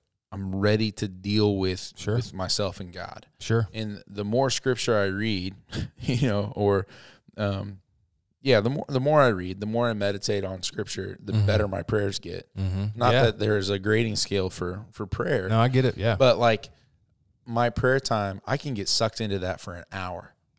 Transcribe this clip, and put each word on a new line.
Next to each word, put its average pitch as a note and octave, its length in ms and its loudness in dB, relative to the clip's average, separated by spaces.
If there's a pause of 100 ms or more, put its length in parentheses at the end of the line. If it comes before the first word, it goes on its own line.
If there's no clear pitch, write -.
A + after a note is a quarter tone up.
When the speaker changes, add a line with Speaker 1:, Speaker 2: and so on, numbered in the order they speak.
(300)
Speaker 1:
I'm F#2+ 260 -6
ready G#2+ 360 2
to G#2+ 160 -6
deal G2+ 480 2
with, F#2 400 -2
Speaker 2:
Sure. G#2 200 -2
Speaker 1:
with - 160 -2
myself F#2 480 -4
and F2 120 -14
God. - 340 -14 (120)
Speaker 2:
Sure. A2+ 340 0
Speaker 1:
And G#2+ 340 -8
the G2+ 180 -6
more A#2+ 260 2
scripture A#2+ 480 0
I G2+ 80 2
read, G2 480 -2 (240)
<laughs> - 220 -8
you A#2+ 280 0
know, G#2 280 0
or, G2+ 300 2 (500)
um, G2 420 -4 (640)
yeah, B2+ 200 6
the A2 100 2
more, D3 180 -4
the C#3 120 0
more D3 200 4
I C3 80 8
read, F#2 320 -2
the G#2 60 -6
more A#2 220 0
I A2+ 40 0
meditate G2+ 520 -2
on F#2 180 -8
scripture, F#2+ 600 -6
the G2+ 100 -6
Speaker 2:
Mm-hmm. G#2+ 140 4
Speaker 1:
better G#2 220 4
my F#2 140 -4
prayers G2+ 360 0
get. F2 380 -10
Speaker 2:
Mm-hmm. F#2+ 300 -2 (120)
Speaker 1:
Not A#2+ 140 4
Speaker 2:
Yeah. B2 120 6
Speaker 1:
that A2 140 2
there G#2+ 180 2
is F#2+ 140 -2
a G2+ 80 0
grading G#2+ 380 2
scale F#2+ 340 0
for, F2+ 400 -8
for G#2+ 160 -10
prayer. A2 420 -2
Speaker 2:
No, A2 120 4
I A#2+ 80 4
get C3 160 2
it. A#2+ 120 0
Yeah. G#2+ 200 0
Speaker 1:
But, B2 220 6
like, A2+ 320 2 (760)
my A#2+ 240 0
prayer C3 300 2
time, G2+ 460 -2
I C3 100 -2
can D3 180 -6
get G2 140 -4
sucked - 320 0
into G2+ 200 -2
that F2+ 200 -4
for F2+ 140 -12
an F2 180 -14
hour F2+ 420 -10 (240)